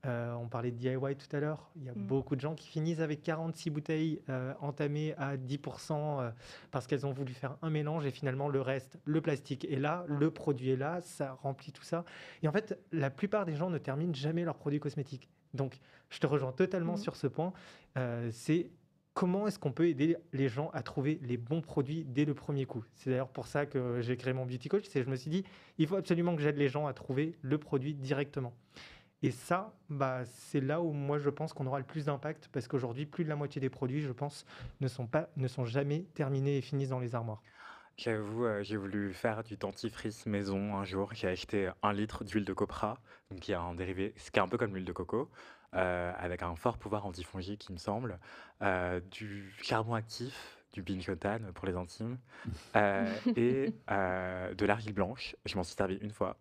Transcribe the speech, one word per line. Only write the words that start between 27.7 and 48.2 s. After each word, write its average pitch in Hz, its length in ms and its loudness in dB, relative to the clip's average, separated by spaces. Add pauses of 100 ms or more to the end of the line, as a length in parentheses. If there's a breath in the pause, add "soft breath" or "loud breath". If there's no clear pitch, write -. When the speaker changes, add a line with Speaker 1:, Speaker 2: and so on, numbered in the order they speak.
Speaker 1:
directement. 135 600 -2 (680 loud breath)
Et 139 60 6
ça, 185 460 0 (120)
bah, 135 380 0
c'est - 360 -2
là 147 200 2
où 165 120 0
moi 143 260 0
je 143 100 2
pense 151 240 -4
qu'on 135 140 -2
aura 135 100 0
le 131 80 -2
plus 151 200 -4
d'impact, 147 460 -2
parce 123 160 -2
qu'aujourd'hui, 127 380 0
plus 160 180 -4
de 151 60 0
la 151 60 0
moitié 147 260 -2
des 131 80 2
produits, 131 320 -2
je 139 100 -2
pense, 143 360 -6 (320 loud breath)
ne 135 80 2
sont 123 180 -4
pas, 156 320 0
ne 131 100 0
sont 127 160 -2
jamais 143 520 0
terminés 139 420 2
et 135 40 2
finissent 139 280 -2
dans 131 100 0
les 120 140 -4
armoires. 113 300 -4 (540 loud breath)
Speaker 3:
J'avoue, 110 480 0
euh, 104 180 2
j'ai 104 140 -2
voulu 98 360 0
faire 110 300 0
du 104 140 -8
dentifrice 107 680 -6
maison 101 500 0
un 98 100 -2
jour. 95 280 -2
J'ai 101 140 -2
acheté 92 420 0 (140)
un 104 100 6
litre 104 300 -2
d'huile 104 220 0
de 95 80 -2
copra, 107 440 0 (320 loud breath)
donc 92 120 -10
qui 104 100 -4
est 95 40 4
un 87 200 -2
dérivé, 92 420 -2
ce - 140 -16
qui - 80 6
est - 20 8
un 92 60 6
peu 110 100 2
comme 107 160 2
l'huile 92 120 -4
de 87 80 -4
coco, 110 360 -2 (460 loud breath)
euh, 90 420 2
avec 87 240 -2
un 85 140 -2
fort 117 240 0
pouvoir 104 260 -2
antifongique, 95 640 -8
il 95 40 -6
me 87 40 -6
semble, 104 400 -2 (460 loud breath)